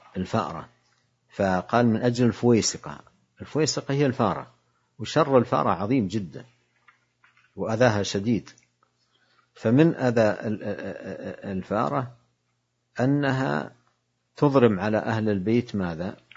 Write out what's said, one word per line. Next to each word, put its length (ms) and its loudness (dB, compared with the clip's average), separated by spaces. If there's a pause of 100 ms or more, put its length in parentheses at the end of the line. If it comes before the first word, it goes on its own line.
(160)
الفأرة، 520 -4 (600)
فقال: 560 0
"من 160 0
أجل 240 2
الفويسقة". 720 0 (420)
الفويسقة 520 -4
هي 140 2
الفارة، 480 -2 (440)
وشر 400 2
الفارة 320 2
عظيم 380 0
جدًا 360 -8 (1120)
وأذاها 460 2
شديد. 480 -2 (1040)
فمن 400 4
أذى 260 0
ال-، 420 0
ال-، 880 -10
الفارة 640 -4 (840)
أنها 720 -2 (640)
تضرم 440 4
على 180 0
أهل 300 0
البيت 480 0
ماذا؟ 400 -4 (200)